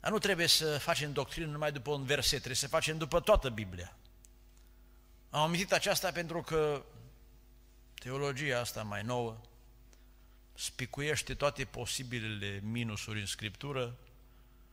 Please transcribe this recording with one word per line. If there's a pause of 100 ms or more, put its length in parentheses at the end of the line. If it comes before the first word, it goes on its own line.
Dar
nu
trebuie
să
facem
doctrină
numai
după
un
verset,
trebuie
să
facem
după
toată
Biblia. (1300)
Am
amintit
aceasta
pentru
că (1080)
teologia
asta
mai
nouă (1120)
spicuiește
toate
posibilele
minusuri
în
Scriptură (760)